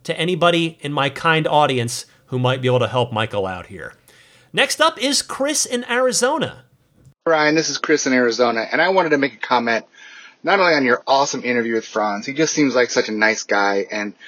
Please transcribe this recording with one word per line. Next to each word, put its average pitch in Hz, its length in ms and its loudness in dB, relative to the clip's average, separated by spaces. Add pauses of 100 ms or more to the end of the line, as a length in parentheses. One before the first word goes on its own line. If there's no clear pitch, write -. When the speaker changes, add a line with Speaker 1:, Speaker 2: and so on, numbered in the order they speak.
Speaker 1:
to 165 140 -6
anybody 170 640 0
in 143 120 -8
my 143 160 0
kind 156 380 0
audience 139 600 0 (200)
who 131 100 -6
might 127 240 0
be 127 60 -2
able 123 140 2
to 113 80 0
help 120 240 0
Michael 107 340 -2
out 90 200 -8
here. 76 280 -16 (580)
Next 240 280 0
up 311 200 0
is 262 220 0
Chris 285 420 -4
in 247 240 -6
Arizona. 247 760 -2 (600)
Speaker 2:
Ryan, 151 300 2
this 160 160 0
is 135 80 -8
Chris 151 260 0
in 139 80 0
Arizona, 117 600 2
and 143 100 2
I 175 60 2
wanted 185 220 2
to 147 80 2
make 139 160 -2
a - 20 -20
comment 117 500 0 (560)
not 185 160 2
only 175 160 4
on 143 100 2
your 123 220 2
awesome 135 380 0
interview 117 300 -2
with 110 100 -2
Franz, 107 420 -4
he 139 60 -8
just 151 200 0
seems 139 220 0
like 123 160 2
such 120 200 -2
a - 20 -4
nice 107 320 0
guy, 101 480 0
and, 104 220 -6 (140)